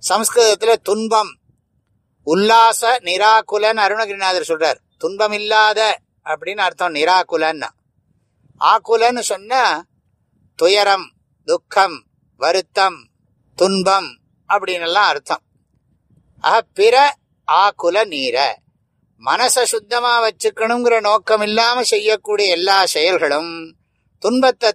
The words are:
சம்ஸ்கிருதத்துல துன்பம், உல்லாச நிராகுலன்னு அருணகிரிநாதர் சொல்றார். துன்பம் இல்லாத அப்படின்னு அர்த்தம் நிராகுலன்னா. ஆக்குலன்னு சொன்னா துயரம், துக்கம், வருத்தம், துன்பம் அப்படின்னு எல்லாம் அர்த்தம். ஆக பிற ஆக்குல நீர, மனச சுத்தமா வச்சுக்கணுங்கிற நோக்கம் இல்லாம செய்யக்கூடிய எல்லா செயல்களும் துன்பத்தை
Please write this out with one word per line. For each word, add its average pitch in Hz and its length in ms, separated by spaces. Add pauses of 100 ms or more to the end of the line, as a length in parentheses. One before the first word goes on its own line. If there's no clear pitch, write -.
சம்ஸ்கிருதத்துல 220 760
துன்பம், 214 520 (920)
உல்லாச 220 760
நிராகுலன்னு 208 840
அருணகிரிநாதர் 196 640
சொல்றார். 156 300 (180)
துன்பம் 202 420
இல்லாத 214 420 (440)
அப்படின்னு 170 420
அர்த்தம் 175 280
நிராகுலன்னா. 156 760 (880)
ஆக்குலன்னு 226 640
சொன்னா 214 380 (960)
துயரம், 196 480 (400)
துக்கம், 170 520 (420)
வருத்தம், 180 580 (580)
துன்பம் 190 520 (400)
அப்படின்னு 185 380
எல்லாம் 190 220
அர்த்தம். 147 320 (1000)
ஆக 185 160 (140)
பிற 226 220 (520)
ஆக்குல 185 600
நீர, 135 300 (840)
மனச 240 440
சுத்தமா 240 460 (100)
வச்சுக்கணுங்கிற 226 800
நோக்கம் 214 420
இல்லாம 226 420
செய்யக்கூடிய 208 680
எல்லா 190 320
செயல்களும் 160 640 (720)
துன்பத்தை 247 540